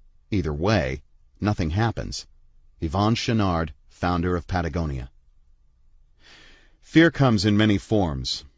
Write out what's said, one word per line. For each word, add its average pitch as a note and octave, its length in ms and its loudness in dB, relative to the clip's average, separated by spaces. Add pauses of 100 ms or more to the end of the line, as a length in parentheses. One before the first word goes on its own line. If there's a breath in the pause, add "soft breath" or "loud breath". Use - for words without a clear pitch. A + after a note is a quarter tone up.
(300)
Either E2 240 -2
way, D2+ 480 -2 (400)
nothing F#2+ 300 -2
happens. F#2 560 -4 (540)
Yvon G2 340 0
Chouinard, F#2 540 -2 (180)
founder F2 480 -2
of E2+ 100 -6
Patagonia. D#2+ 640 -4 (1700 soft breath)
Fear D#3+ 280 6
comes A2+ 360 2
in G#2 120 4
many G#2+ 220 4
forms, D#2 640 -2 (120)